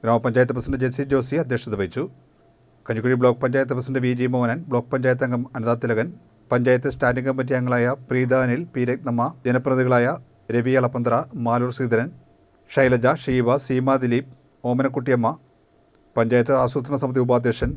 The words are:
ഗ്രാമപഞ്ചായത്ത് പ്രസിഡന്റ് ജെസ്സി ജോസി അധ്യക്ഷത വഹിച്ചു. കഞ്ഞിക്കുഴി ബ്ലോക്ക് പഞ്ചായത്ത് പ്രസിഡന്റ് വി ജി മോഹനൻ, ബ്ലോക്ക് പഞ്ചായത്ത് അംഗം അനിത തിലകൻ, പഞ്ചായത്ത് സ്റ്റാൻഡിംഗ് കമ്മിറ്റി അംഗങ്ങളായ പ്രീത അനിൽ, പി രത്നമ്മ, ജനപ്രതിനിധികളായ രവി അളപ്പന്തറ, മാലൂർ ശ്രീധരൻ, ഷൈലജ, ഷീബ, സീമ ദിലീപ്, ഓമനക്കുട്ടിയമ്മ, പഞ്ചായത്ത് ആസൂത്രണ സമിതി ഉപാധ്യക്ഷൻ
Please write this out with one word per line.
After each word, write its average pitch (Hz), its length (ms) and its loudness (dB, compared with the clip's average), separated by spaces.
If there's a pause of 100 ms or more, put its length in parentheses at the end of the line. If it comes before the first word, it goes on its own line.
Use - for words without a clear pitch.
ഗ്രാമപഞ്ചായത്ത് 127 540 2
പ്രസിഡന്റ് 131 280 -4
ജെസ്സി 131 280 -2
ജോസി 131 320 0
അധ്യക്ഷത 120 380 -6
വഹിച്ചു. 127 220 -4 (840)
കഞ്ഞിക്കുഴി 117 340 0
ബ്ലോക്ക് 123 220 4
പഞ്ചായത്ത് 131 340 0
പ്രസിഡന്റ് 131 280 -4
വി 123 140 2
ജി 127 140 0
മോഹനൻ, 123 260 0 (120)
ബ്ലോക്ക് 120 220 -2
പഞ്ചായത്ത് 127 340 0
അംഗം 123 180 -2 (120)
അനിത 117 260 0
തിലകൻ, 117 260 -2 (420)
പഞ്ചായത്ത് 127 440 2
സ്റ്റാൻഡിംഗ് 127 340 0
കമ്മിറ്റി 131 300 -2
അംഗങ്ങളായ 123 360 0 (140)
പ്രീത 127 240 0 (120)
അനിൽ, 123 160 -2 (120)
പി 123 160 -2
രത്നമ്മ, 123 320 -2 (260)
ജനപ്രതിനിധികളായ 127 600 2 (480)
രവി 123 260 2
അളപ്പന്തറ, 120 340 0 (320)
മാലൂർ 120 300 0
ശ്രീധരൻ, 120 320 0 (680)
ഷൈലജ, 127 320 4 (160)
ഷീബ, 127 320 2 (120)
സീമ 131 360 2
ദിലീപ്, 123 260 0 (400)
ഓമനക്കുട്ടിയമ്മ, 127 580 0 (920)
പഞ്ചായത്ത് 123 360 2 (100)
ആസൂത്രണ 135 300 -4 (100)
സമിതി 127 220 0
ഉപാധ്യക്ഷൻ 123 480 0